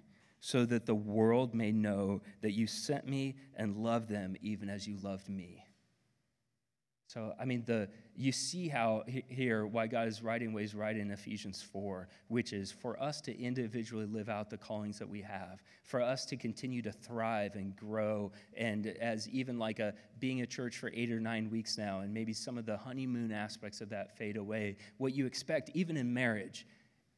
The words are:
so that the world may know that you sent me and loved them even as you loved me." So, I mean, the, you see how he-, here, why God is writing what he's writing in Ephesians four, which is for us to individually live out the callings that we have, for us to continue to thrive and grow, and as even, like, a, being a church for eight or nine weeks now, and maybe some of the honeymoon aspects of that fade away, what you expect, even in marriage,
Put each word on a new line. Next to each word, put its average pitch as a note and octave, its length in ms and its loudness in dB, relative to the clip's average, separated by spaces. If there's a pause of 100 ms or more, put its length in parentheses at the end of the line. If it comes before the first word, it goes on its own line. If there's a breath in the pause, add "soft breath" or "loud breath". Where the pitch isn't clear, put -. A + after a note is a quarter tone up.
(400 soft breath)
so B2 260 4
that A#2 200 4
the A2+ 100 4
world A2 580 6
may A2 180 4
know G2+ 500 4 (200 loud breath)
that G#2+ 100 2
you A2 160 4
sent C#3+ 400 -2
me C3+ 280 0 (200 loud breath)
and G#2 220 0
loved A2+ 320 2
them F#2+ 320 -2
even G2+ 280 -2
as G2+ 180 -6
you G#2 100 -4
loved F#2+ 300 -6
me." F2+ 360 -8 (1400)
So, A2 320 -6
I A#2+ 60 -4
mean, B2 200 0
the, A2 220 2 (280 loud breath)
you C3 160 2
see F3 360 -2
how A2+ 400 4
he-, B2+ 200 -4
here, B2 400 2
why A2+ 180 2
God A2+ 220 2
is A2 160 -4
writing A#2 280 0
what G#2+ 120 0
he's G2+ 100 -2
writing G#2+ 300 0
in G2+ 80 0
Ephesians G2+ 500 -6
four, G2 480 -6 (200 loud breath)
which A#2 220 2
is G2 200 -4
for - 300 -6
us D3 200 -2
to A2+ 180 -8
individually A#2 680 -2
live G#2+ 200 -4
out G#2 220 -2
the A2 80 -8
callings G#2 400 -6
that G2+ 100 -8
we G2+ 140 -8
have, F#2+ 400 -10 (220 soft breath)
for B2+ 180 2
us B2+ 240 2
to C#3 100 -4
continue B2 460 -2
to G#2+ 100 -2
thrive A2 640 0
and G2 200 -4
grow, G#2+ 560 0 (260 loud breath)
and G#2+ 300 2
as A2 420 -2
even, B2+ 300 0
like, A2 180 0
a, G#2+ 160 2 (260 loud breath)
being C3 220 0
a A#2+ 60 -2
church A#2+ 300 -4
for B2 180 -6
eight A#2 160 2
or A2+ 80 2
nine A2 320 0
weeks A2 260 -2
now, G2+ 220 0
and G2+ 120 -4
maybe A2 220 -2
some B2 240 -4
of A2+ 80 -6
the A2 100 0
honeymoon B2+ 560 -2
aspects G#2 500 -4
of G#2 80 -8
that G2 280 -6
fade G#2 180 -2
away, G#2 400 0 (220 loud breath)
what C3 160 2
you C3+ 140 2
expect, - 480 -2
even E3+ 220 2
in B2 140 2
marriage, A#2+ 540 2 (520 soft breath)